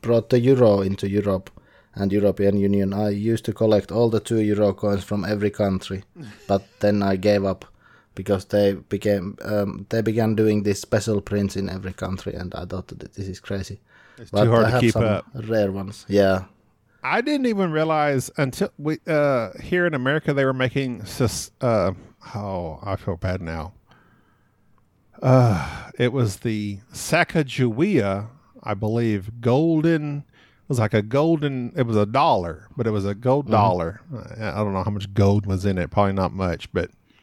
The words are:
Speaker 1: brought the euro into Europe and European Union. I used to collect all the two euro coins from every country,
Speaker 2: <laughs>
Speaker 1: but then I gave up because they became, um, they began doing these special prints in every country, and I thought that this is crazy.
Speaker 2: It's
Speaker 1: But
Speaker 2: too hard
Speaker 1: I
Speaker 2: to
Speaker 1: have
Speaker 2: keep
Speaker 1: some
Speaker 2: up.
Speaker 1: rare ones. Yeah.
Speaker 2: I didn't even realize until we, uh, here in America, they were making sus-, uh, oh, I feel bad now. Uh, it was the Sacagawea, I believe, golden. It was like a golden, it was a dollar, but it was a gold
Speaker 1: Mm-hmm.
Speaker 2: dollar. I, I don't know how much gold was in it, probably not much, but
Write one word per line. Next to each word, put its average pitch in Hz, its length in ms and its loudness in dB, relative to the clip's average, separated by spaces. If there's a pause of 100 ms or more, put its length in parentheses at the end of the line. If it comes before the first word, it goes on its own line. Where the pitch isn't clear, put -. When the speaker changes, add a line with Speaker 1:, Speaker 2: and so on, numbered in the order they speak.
Speaker 1:
brought 117 260 2
the 123 100 4
euro 120 420 6
into 98 280 -2
Europe 98 400 0 (440)
and 98 200 -2
European 101 420 2
Union. 101 380 0
I 104 160 -2
used 107 340 -2
to - 80 -4
collect 107 400 2
all 113 180 2
the 110 120 0
two 113 180 -2
euro 104 340 2
coins 101 300 -2
from 104 220 -4
every 104 240 0
country, 98 560 -4 (200)
Speaker 2:
<laughs> - 220 -20
Speaker 1:
but 98 160 0 (160)
then 104 240 2
I 98 140 2
gave 101 260 2
up 95 220 -4 (500)
because 98 300 -2
they 101 300 2
became, 101 680 -2
um, 101 460 -4
they 113 120 0
began 110 320 2
doing 107 300 2
these 101 160 0
special 107 400 0
prints 101 380 -2
in 95 120 -4
every 95 220 -8
country, 92 420 -8
and 90 220 -10
I - 80 -10
thought 90 240 -10
that - 280 -16
this 95 120 -10
is 98 140 -12
crazy. 98 400 -8 (360)
Speaker 2:
It's 113 140 -18
Speaker 1:
But 104 140 4
Speaker 2:
too 113 60 4
hard 117 120 6
Speaker 1:
I 110 40 4
Speaker 2:
to 113 40 2
Speaker 1:
have 123 100 2
Speaker 2:
keep 113 120 4
Speaker 1:
some 113 100 2
Speaker 2:
up. 104 220 0 (240)
Speaker 1:
rare 107 200 2
ones. 98 380 -10
Yeah. 95 380 4 (580)
Speaker 2:
I 156 160 0
didn't 269 280 0
even 196 260 0
realize 151 640 0
until 147 400 -2
we, 151 280 -4
uh, 143 440 2 (120)
here 180 240 0
in 165 80 0
America, 143 400 0
they 139 120 2
were 135 80 2
making 127 500 -2
sus-, - 560 -4
uh, 107 320 2 (420)
oh, 92 500 -6
I 98 120 -4
feel 92 220 -6
bad 92 240 -4
now. 80 320 -8 (1500)
Uh, 123 760 2
it 120 140 2
was 117 240 0
the 104 420 -4 (140)
Sacagawea, 131 1300 0 (360)
I 107 100 -4
believe, 110 680 -2
golden. 151 800 2
It - 500 -20
was 131 100 0
like 107 140 2
a 104 80 4
golden, 139 760 0
it 131 100 0
was 113 120 0
a 104 80 4
dollar, 107 720 0
but 117 120 -2
it 110 40 0
was 101 140 -2
a 101 80 -2
gold 127 320 0
Speaker 1:
Mm-hmm. 104 60 -2
Speaker 2:
dollar. 92 500 2 (380)
I, 107 120 -6
I - 120 -6
don't 101 100 -2
know 95 100 -2
how 110 80 -2
much 98 220 -8
gold 101 320 4
was 95 200 -2
in 98 120 0
it, 87 140 -4
probably 101 220 2
not 95 200 0
much, 90 400 -4
but 87 160 -2 (340)